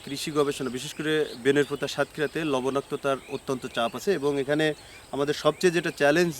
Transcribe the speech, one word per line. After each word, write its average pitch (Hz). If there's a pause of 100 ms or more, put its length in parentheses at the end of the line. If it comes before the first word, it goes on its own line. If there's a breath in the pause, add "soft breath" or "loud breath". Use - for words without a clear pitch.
কৃষি 139
গবেষণা, 143
বিশেষ 127
করে 151 (200)
বেনের 139
পোতা 143
সাতক্ষীরাতে 151
লবণাক্ততার 135 (120)
অত্যন্ত 131
চাপ 117
আছে 196
এবং 143
এখানে 147 (380 loud breath)
আমাদের 143
সবচেয়ে 156
যেটা 165
চ্যালেঞ্জ 151